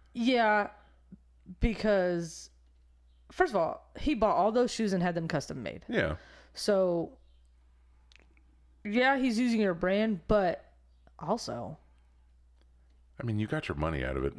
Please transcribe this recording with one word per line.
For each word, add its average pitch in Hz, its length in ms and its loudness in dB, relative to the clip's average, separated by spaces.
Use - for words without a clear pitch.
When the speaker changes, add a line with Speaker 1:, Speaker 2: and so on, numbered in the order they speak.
Speaker 1:
Yeah, 226 540 2
because 180 920 0
first 359 220 0
of 208 40 0
all, - 420 -2
he 294 160 0
bought 202 220 2
all 196 160 4
those 247 200 2
shoes 214 200 -2
and 185 100 0
had 180 120 0
them 165 140 -4
custom 143 340 -4
made. - 260 -10
Speaker 2:
Yeah. 92 280 0
Speaker 1:
So, 185 580 0
yeah, 247 340 2
he's 247 200 0
using 233 220 2
your 190 140 2
brand, 196 540 0
but 190 360 2
also 147 600 -6
Speaker 2:
I - 40 -8
mean, 110 140 -2
you 107 80 0
got 156 220 -4
your 78 80 -4
money 73 280 -2
out 67 120 -2
of 67 80 -2
it. 69 140 -2